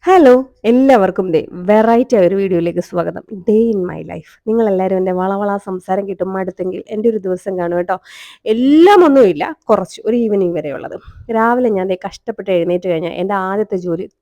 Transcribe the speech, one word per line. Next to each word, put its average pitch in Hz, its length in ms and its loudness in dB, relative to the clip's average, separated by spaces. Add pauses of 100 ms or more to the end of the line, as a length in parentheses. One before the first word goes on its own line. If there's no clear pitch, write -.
ഹലോ, 339 280 6 (320)
എല്ലാവർക്കും 226 640 2
ദേ 160 100 2 (220)
വെറൈറ്റി 220 540 2
ആയ 180 120 4
ഒരു 196 80 0
വീഡിയോയിലേക്ക് 175 460 -2
സ്വാഗതം. 170 420 -6 (160)
Day 220 240 2
in 220 200 -2
my 165 180 -10
life. 165 280 -14 (160)
നിങ്ങളെല്ലാവരും 196 500 0
എൻ്റെ 185 160 -2
വളവള 196 440 -4
സംസാരം 190 500 -6
കേട്ട് 190 180 -8
മടുത്തെങ്കിൽ 185 640 -8
എൻ്റെ 220 200 -4
ഒരു 220 100 -2
ദിവസം 185 380 -6
കാണും 175 220 -4
കേട്ടോ. 180 180 -4 (500)
എല്ലാം 294 580 6
ഒന്നുമില്ല, 233 380 4 (220)
കുറച്ച് 196 400 -2
ഒരു 233 120 0
ഈവനിങ് 196 380 0
വരെ 151 180 -6
ഉള്ളത്. - 240 -12 (340)
രാവിലെ 233 400 0
ഞാൻ 190 180 -2
ദേ 185 120 -2
കഷ്ടപ്പെട്ട് 196 500 -10
എഴുന്നേറ്റ് 180 380 0
കഴിഞ്ഞാൽ 165 240 -4
എൻ്റെ 196 240 -4
ആദ്യത്തെ 196 400 -4
ജോലി 175 300 -6 (160)